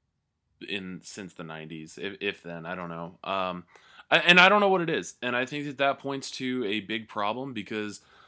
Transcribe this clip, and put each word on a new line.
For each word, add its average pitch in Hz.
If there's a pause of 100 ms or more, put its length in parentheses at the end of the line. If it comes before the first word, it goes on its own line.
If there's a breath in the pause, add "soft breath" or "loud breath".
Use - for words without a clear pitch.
(680)
in, 92
since 95
the 87
nineties, 80
if, 98
if 98
then, 85
I 87
don't 90
know. 82
Um, 92 (460 loud breath)
I, 151
and 175
I 180
don't 208
know 202
what 190
it 165
is. 107
And 123
I 123
think 143
that 139
that 139
points 139
to 127
a 107
big 107
problem 117
because, 107 (260 soft breath)